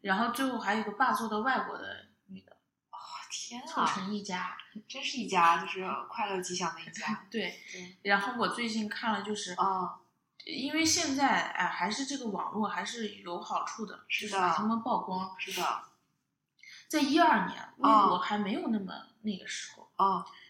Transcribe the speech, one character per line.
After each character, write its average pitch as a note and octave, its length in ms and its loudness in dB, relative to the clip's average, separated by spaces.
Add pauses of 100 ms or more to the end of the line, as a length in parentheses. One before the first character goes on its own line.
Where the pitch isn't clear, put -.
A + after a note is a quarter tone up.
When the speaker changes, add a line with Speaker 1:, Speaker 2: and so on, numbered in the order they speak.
Speaker 1:
然 G3 160 2
后 A3+ 140 2
最 C4+ 140 0
后 B3 120 0
还 G3 160 0
有 A3 60 2
一 G#3 40 -2
个 G#3 80 -4
霸 B3 200 4
座 A3+ 160 0
的 G#3 120 0
外 B3 200 2
国 - 160 -6
的 - 280 -10 (1300)
Speaker 2:
天 - 280 -10
啊。 D4 40 -12
Speaker 1:
凑 D#4 180 0
成 F#3+ 300 -2
一 G3+ 80 -4
家。 F3+ 340 -6 (320)
Speaker 2:
真 C#4 140 -10
是 C#4 160 -4
一 G#3+ 80 -4
家， E3+ 320 6
就 F#3+ 80 -4
是 F#3+ 200 -6 (220)
快 G#3+ 200 -4
乐 F#3+ 120 -2
吉 F3+ 140 -6
祥 F3 200 -2
的 - 60 -16
一 D#3+ 100 -14
家。 - 360 -6
Speaker 1:
<laughs> - 40 -20
对。 F#3 300 -4 (120)
Speaker 2:
对。 F3+ 300 -14
Speaker 1:
然 G3+ 180 4
后 A#3+ 180 -2
我 G3+ 100 2
最 A3+ 200 -2
近 G#3+ 200 0
看 A3+ 240 0
了， G3 100 0
就 G#3 120 -2
是， G3 200 -6
Speaker 2:
啊。 F#3 460 0 (440)
Speaker 1:
因 C#4+ 300 -4
为 D#4+ 100 4
现 D#4 320 2
在， B3 240 4 (120)
哎， F3+ 140 0
还 F3+ 240 0
是 C4+ 140 -2
这 C#4 140 -4
个 A#3+ 100 -4
网 F3+ 240 -4
络 G3+ 160 0
还 F#3 160 -4
是 A3+ 320 -6
有 F3+ 240 -6
好 F#3+ 240 -2
处 A3 220 -6
的， - 220 -14
Speaker 2:
是 - 180 -2
的。 G3+ 40 -6
Speaker 1:
就 G3 60 -2
是 F#3+ 60 2
把 F3 120 4
他 F3+ 100 0
们 A3+ 180 2
曝 A#3+ 160 2
光。 F#3+ 400 -4
Speaker 2:
是 F#3+ 200 -6
的。 D3+ 240 -2 (1040)
Speaker 1:
在 D4+ 120 2
一 C#4 180 4
二 C4+ 300 6
年， - 140 -10
Speaker 2:
啊。 - 160 -16
Speaker 1:
微 G#3 300 8
博 F3 100 4
还 G#3 200 0
没 G3+ 140 0
有 E4 160 -2
那 A3 100 2
么 F#3 140 -6 (300)
那 G#3+ 160 -4
个 - 80 -14
时 - 280 -8
候。 - 220 -20
Speaker 2:
啊。 F#3+ 280 4 (260)